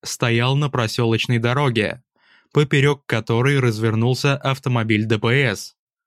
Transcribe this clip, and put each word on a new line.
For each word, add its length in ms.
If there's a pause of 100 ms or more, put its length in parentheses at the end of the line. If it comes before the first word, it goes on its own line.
стоял 540
на 140
проселочной 680
дороге, 640 (500)
поперек 540
которой 540
развернулся 760
автомобиль 720
Д 120
П 120
С. 440 (320)